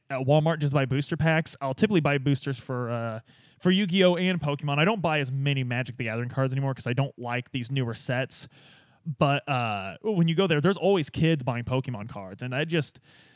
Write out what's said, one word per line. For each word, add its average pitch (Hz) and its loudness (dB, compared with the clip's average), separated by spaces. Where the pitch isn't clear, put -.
Walmart, 151 2
just 143 0
buy 139 4
booster 143 -2
packs, 160 2
I'll 135 -2
typically 208 4
buy 143 2
boosters 135 0
for, 123 -6
uh, 117 -4
for 180 2
Yu-Gi-Oh! 185 4
And 180 0
Pokemon. 143 -2
I 160 6
don't 208 0
buy 156 2
as 131 -4
many 135 0
Magic 123 -4
the 123 -6
Gathering 117 -4
cards 131 0
anymore 135 -2
'cause - -6
I 127 0
don't 139 -2
like 120 -6
these 123 -6
newer 127 -2
sets. - -4
But, 143 2
uh, 107 -2
when 185 2
you 165 0
go 190 2
there, 156 2
there's 180 2
always 180 2
kids 160 2
buying 120 -4
Pokemon 127 -4
cards, 98 -12
and 127 -6
I 151 -2
just, 160 -2